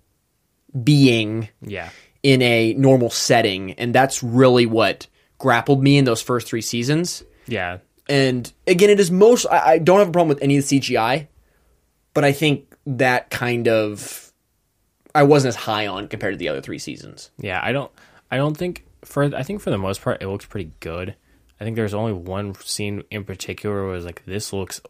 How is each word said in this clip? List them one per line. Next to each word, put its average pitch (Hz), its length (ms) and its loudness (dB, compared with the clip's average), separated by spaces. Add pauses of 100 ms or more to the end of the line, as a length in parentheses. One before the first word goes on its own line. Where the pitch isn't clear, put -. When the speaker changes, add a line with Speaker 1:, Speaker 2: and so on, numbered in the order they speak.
(840)
Speaker 1:
being 113 680 4 (120)
Speaker 2:
Yeah. 92 280 -12 (340)
Speaker 1:
in 131 180 4
a 113 320 2
normal 131 360 4
setting, 98 640 0
and 120 200 -6
that's 135 300 2
really 123 420 4
what 110 420 0 (320)
grappled 131 440 2
me 139 140 6
in 139 80 4
those 113 160 0
first 123 260 -4
three 113 140 -6
seasons. 143 640 -4 (240)
Speaker 2:
Yeah. 92 300 -6 (320)
Speaker 1:
And 131 420 0 (140)
again, 190 240 4
it 202 100 6
is 175 120 4
most, 214 340 6
I, 160 280 4
I 160 40 4
don't 180 220 4
have 202 100 4
a - 20 -8
problem 170 180 2
with 143 140 0
any 139 140 2
of 135 60 0
the - 40 -6
C 139 120 2
G 120 180 -4
I, 127 300 -2 (840)
but 147 100 0
I 139 80 4
think 139 420 -2 (120)
that 123 440 0
kind 120 380 -2
of, 107 640 -2 (840)
I 147 100 6
wasn't 143 260 6
as 113 60 -6
high 107 320 -4
on 98 200 -8
compared 104 260 -6
to 92 40 -10
the 85 120 -6
other 69 120 -6
three 76 180 -12
seasons. - 580 -16
Speaker 2:
Yeah, 92 260 -6
I 110 80 -2
don't, 135 200 -6 (400)
I 123 60 -4
don't 147 180 -2
think 180 300 -8 (180)
for, - 200 -4 (120)
I - 80 -6
think 202 180 -10
for - 80 -6
the 120 80 -2
most 98 240 -4
part, - 200 -4
it 98 60 -8
looks 98 180 -8
pretty 82 340 -12
good. 90 360 -10 (440)
I - 40 -14
think 110 120 -8
there's 107 180 -4
only 107 200 -4
one 95 420 -8
scene 101 540 -8
in 104 140 -10
particular 101 600 -8
where 95 100 -6
I - 20 -8
was 87 100 -10
like, 87 200 -16
"This 98 280 -10
looks 98 260 -8 (100)